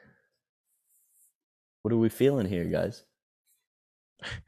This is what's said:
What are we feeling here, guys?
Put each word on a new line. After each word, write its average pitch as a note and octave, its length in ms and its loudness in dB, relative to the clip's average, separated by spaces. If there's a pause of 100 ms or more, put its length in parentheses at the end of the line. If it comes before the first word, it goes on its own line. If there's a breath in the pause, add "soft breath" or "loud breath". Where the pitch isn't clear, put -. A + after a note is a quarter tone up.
(1800 soft breath)
What G#2+ 100 0
are A#2 40 4
we A2+ 120 4
feeling B2+ 380 2
here, F2+ 180 -2
guys? E2+ 380 -4 (1400 loud breath)